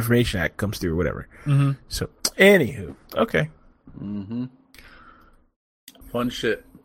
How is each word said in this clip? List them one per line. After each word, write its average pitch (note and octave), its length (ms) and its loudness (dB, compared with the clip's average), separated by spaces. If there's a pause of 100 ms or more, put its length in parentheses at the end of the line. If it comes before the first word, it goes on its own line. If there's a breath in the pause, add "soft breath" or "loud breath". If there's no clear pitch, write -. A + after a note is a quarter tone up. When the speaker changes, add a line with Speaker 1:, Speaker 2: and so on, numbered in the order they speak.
Speaker 1:
Information A#2 360 2
Act D#2+ 160 -4
comes G#2 220 -4
through E2+ 160 -4
or - 20 -4
whatever. C#2+ 320 -4 (160 soft breath)
Speaker 2:
Mm-hmm. C#3 280 2 (160)
Speaker 1:
So, - 200 -8 (300)
anywho, F#3+ 580 4 (180)
okay. D#3 360 0 (520)
Speaker 3:
Mm-hmm. G#2 440 -8 (1600 soft breath)
Fun A#2+ 200 -4
shit. A#2 340 -4 (200)